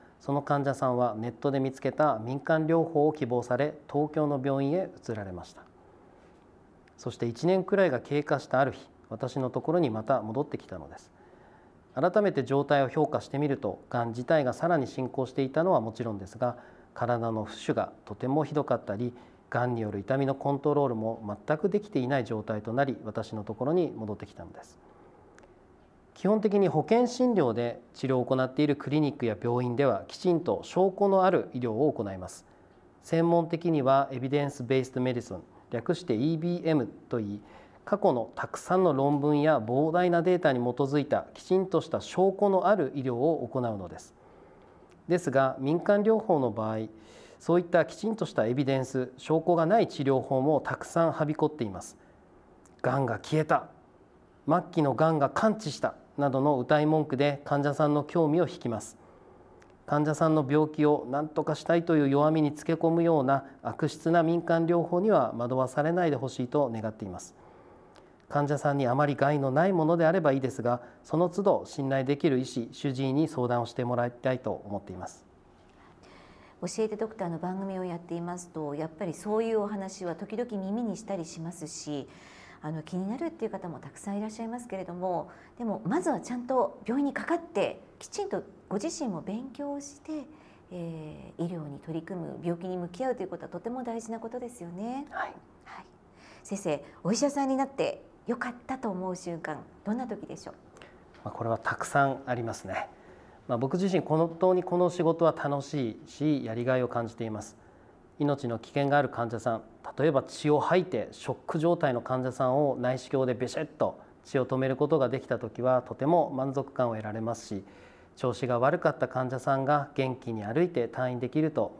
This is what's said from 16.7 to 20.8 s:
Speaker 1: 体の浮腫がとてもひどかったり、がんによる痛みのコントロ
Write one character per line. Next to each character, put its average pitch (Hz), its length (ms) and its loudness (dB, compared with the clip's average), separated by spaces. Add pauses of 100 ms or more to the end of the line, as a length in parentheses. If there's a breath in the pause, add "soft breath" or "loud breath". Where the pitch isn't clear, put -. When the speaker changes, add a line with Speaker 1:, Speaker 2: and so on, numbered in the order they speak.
Speaker 1:
体 117 380 0
の 107 160 -2
浮 - 60 -12
腫 - 200 -4
が 110 200 0 (120)
と 107 100 -12
て 127 120 -6
も 143 180 2
ひ - 80 -8
ど 147 120 0
か 127 100 2
っ 117 100 -4
た 98 120 -4
り、 120 180 -4 (340 loud breath)
が 123 160 0
ん 123 100 0
に 117 60 -4
よ 104 100 -2
る 101 100 -4
痛 131 180 0
み 139 80 2
の 135 80 0
コ 139 180 -2
ン 139 60 0
ト 147 160 2
ロ 143 100 4